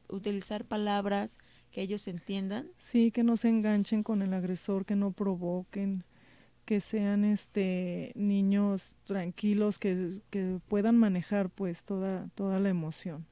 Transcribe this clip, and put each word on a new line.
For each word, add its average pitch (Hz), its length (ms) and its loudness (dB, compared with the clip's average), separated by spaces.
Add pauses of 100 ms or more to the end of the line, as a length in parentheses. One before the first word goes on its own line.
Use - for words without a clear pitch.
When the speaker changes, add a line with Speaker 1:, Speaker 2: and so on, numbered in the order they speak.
Speaker 1:
utilizar 202 560 -6
palabras 202 720 -2 (320)
que - 100 -10
ellos 202 260 -6
entiendan. 196 600 -6 (100)
Speaker 2:
Sí, 233 320 4
que 233 120 0
no 233 160 4
se 233 100 2
enganchen 214 540 2
con 214 180 0
el 190 140 0
agresor, 185 500 -2
que 208 100 -2
no 202 180 2
provoquen, 185 920 -2 (640)
que 208 140 2
sean, 208 440 0
este, 185 880 0
niños 202 800 2 (120)
tranquilos, 202 760 0
que, 185 500 -2
que 185 400 -2
puedan 220 300 4
manejar, 196 500 2
pues, 175 340 -6
toda, 190 520 -4
toda 190 240 0
la 196 100 2
emoción. 160 640 -4